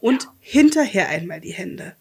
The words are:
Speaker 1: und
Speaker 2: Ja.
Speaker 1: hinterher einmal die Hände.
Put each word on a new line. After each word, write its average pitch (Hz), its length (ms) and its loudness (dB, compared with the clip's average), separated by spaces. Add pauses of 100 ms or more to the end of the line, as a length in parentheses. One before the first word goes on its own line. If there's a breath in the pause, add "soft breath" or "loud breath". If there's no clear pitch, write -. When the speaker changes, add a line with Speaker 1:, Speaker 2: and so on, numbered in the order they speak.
Speaker 1:
und 262 240 0
Speaker 2:
Ja. - 40 -20 (120)
Speaker 1:
hinterher 294 680 2
einmal 160 320 -8
die - 120 -14
Hände. 170 480 -14